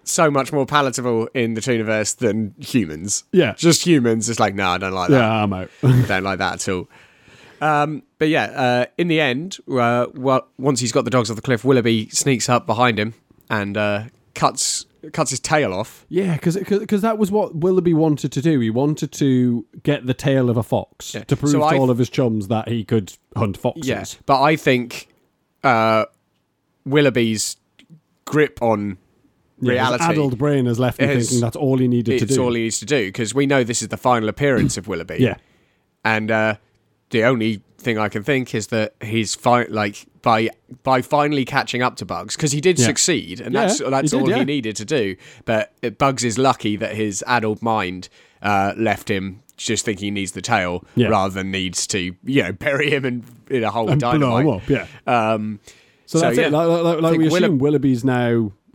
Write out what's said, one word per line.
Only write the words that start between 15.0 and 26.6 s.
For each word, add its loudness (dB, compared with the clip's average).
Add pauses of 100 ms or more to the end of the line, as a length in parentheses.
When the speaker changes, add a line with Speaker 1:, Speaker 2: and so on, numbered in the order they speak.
Speaker 1:
cuts -2
his -6
tail 0
off. -10
Speaker 2:
Yeah, -2
'cause, 0
'cause, -2
'cause 0
that 0
was 0
what 0
Willoughby 2
wanted 2
to -4
do. 4
He 2
wanted -2
to 2 (160)
get -2
the 0
tail 2
of 0
a 2
fox -6
Speaker 1:
Yeah. -10
Speaker 2:
to -2
prove 0
Speaker 1:
So 4
Speaker 2:
to 4
Speaker 1:
I 4
Speaker 2:
all 4
of 2
his 0
chums 0
that -2
he -2
could -2 (220)
hunt 0
foxes. -4
Speaker 1:
Yeah, -4 (220)
but 4
I 4
think, -2 (560)
uh, 4 (800)